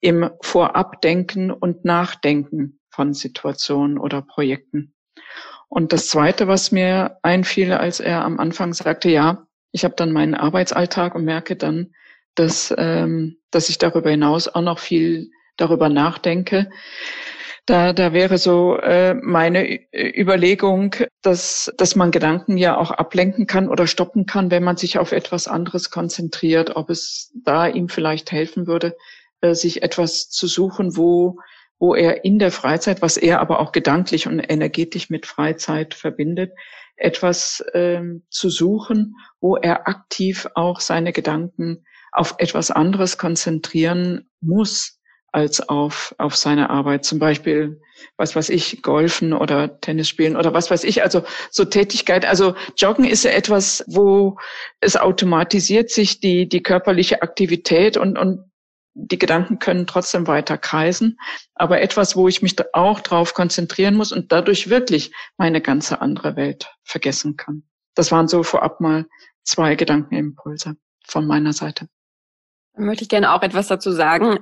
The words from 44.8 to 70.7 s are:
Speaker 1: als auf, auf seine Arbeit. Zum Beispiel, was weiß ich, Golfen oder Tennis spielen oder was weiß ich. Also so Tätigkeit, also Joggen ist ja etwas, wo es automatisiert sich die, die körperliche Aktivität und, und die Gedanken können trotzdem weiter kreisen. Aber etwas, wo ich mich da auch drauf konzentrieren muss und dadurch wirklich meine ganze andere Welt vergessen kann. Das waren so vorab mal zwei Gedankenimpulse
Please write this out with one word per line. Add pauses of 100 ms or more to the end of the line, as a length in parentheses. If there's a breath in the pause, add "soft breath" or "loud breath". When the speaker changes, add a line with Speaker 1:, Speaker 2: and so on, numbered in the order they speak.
Speaker 1:
als
auf,
auf
seine
Arbeit.
Zum
Beispiel, (360 loud breath)
was
weiß
ich,
Golfen
oder
Tennis
spielen
oder
was
weiß
ich.
Also (260 loud breath)
so
Tätigkeit,
also (220 loud breath)
Joggen
ist
ja
etwas,
wo (420 loud breath)
es
automatisiert
sich
die,
die
körperliche
Aktivität
und,
und (500)
die
Gedanken
können
trotzdem
weiter
kreisen. (380 loud breath)
Aber
etwas,
wo
ich
mich
da
auch
drauf
konzentrieren
muss
und
dadurch
wirklich (260 loud breath)
meine
ganze
andere
Welt (140)
vergessen
kann. (320)
Das
waren
so
vorab
mal (360 soft breath)
zwei
Gedankenimpulse (280)